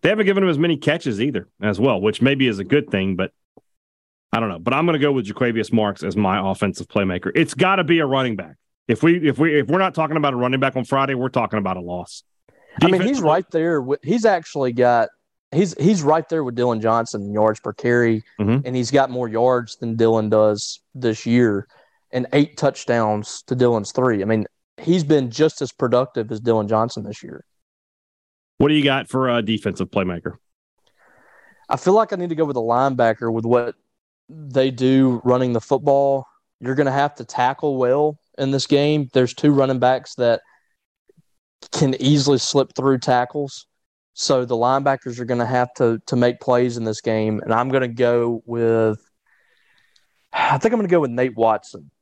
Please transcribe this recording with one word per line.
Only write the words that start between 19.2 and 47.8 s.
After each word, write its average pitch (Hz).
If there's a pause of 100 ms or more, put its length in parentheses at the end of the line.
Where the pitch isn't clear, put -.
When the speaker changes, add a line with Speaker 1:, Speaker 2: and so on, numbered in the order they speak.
Speaker 2:
yards 120
than 113
Dylan 113
does 107 (160)
this 120
year, 117 (420)
and 123
eight 143
touchdowns 113
to -
Dylan's 120
three. 123
I 95
mean, 107 (340)
he's 170
been 143
just 143
as 131
productive 120
as 107
Dylan 110
Johnson 110
this 104
year. - (1120)
Speaker 1:
What 139
do 151
you 151
got 139
for 131
a 120
defensive 101
playmaker? 90 (1300)
Speaker 2:
I -
feel 180
like 214
I 202
need 175
to 165
go 160
with 143
a 123
linebacker 117
with 113
what 120 (540)
they 135
do 131
running 123
the 117
football. 139 (340)
You're 131
gonna 139
have 139
to 123
tackle 135
well 143 (180)
in 135
this 139
game. 147
There's 127
two 147
running 135
backs 127
that 120 (1300)
can 131
easily 139
slip -
through 135
tackles. 131 (480)
So 131
the 123
linebackers 131
are 123
gonna 120
have 123
to, 117
to -
make 123
plays 123
in 113
this 107
game. 110
And -
I'm 120
gonna 131